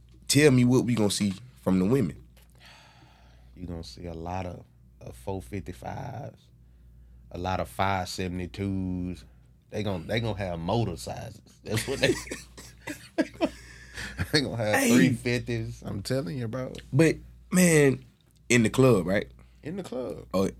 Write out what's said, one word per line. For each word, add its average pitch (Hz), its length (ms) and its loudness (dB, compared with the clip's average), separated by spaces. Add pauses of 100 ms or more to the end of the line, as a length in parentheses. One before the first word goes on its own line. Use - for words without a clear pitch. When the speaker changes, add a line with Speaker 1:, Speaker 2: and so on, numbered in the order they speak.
(280)
Speaker 1:
tell 143 240 6
me 127 120 6
what 123 220 4
we 120 100 2
gonna 104 140 4
see 98 240 0 (300)
from 92 160 4
the 92 60 4
women. 107 300 2 (1400)
Speaker 2:
You 90 100 -12
gonna 85 160 -8
see - 220 -16
a 85 80 -8
lot 87 320 -6
of, 87 180 -12 (380)
of - 140 -16
four 95 260 -8
fifty-fives, 95 1000 -12 (920)
a - 60 -12
lot 90 220 -2
of 85 100 -4
five 95 380 -2
seventy-twos. 92 1160 -6 (460)
They 110 120 -6
gon-, 92 240 -4
they 113 120 -2
gonna 110 180 -4
have 90 220 -6
motor 95 360 0
sizes. - 460 -12 (220)
That's - 240 -4
what - 120 -4
they - 140 4 (1040)
<laughs> - 280 -2 (880)
They 156 100 2
gonna 110 160 -4
have 107 180 0
Speaker 1:
Hey. 269 200 2
Speaker 2:
three 151 180 6
fifties. 117 720 -4
I'm 98 180 -8
telling 139 340 -4
you, 120 100 -6
bro. 127 240 -8 (220)
Speaker 1:
But, 156 220 4 (360)
man, 156 540 6 (440)
in 120 140 6
the 107 60 4
club, 113 380 4
right? 98 200 0 (360)
Speaker 2:
In 175 140 -10
the 185 60 -10
club. - 500 -10
Speaker 1:
Oh, 95 140 2 (120)